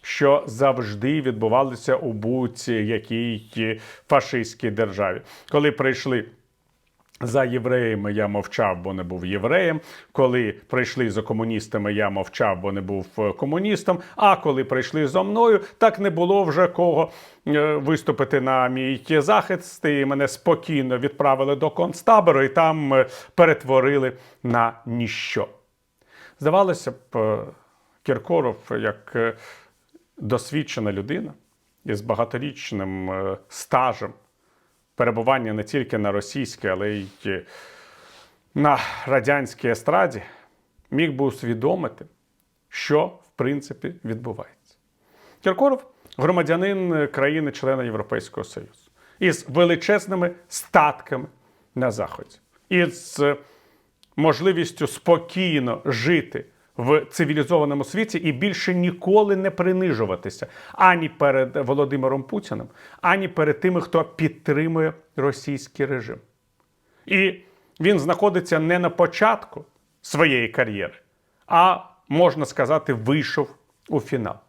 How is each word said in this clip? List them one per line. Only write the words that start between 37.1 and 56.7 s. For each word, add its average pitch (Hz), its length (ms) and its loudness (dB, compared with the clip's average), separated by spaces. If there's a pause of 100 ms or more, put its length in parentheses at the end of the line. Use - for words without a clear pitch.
на 143 240 2 (280)
радянській 131 600 0
естраді, 131 540 0 (680)
міг 151 220 -2
би 135 120 -2
усвідомити, 127 800 -4 (640)
що, 151 380 0
в - 300 -16
принципі, 139 580 -6 (100)
відбувається. 113 720 -12 (640)
Кіркоров — 254 440 2 (320)
громадянин 175 920 0
країни-члена 139 760 -2
Європейського 110 600 -6
Союзу - 460 -18 (280)
із - 300 0
величезними 175 840 2 (140)
статками 147 800 0 (480)
на 123 160 0
Заході, - 460 -10 (320)
із 175 520 -2 (960)
можливістю 160 680 0
спокійно 165 1000 0
жити 139 600 -2 (320)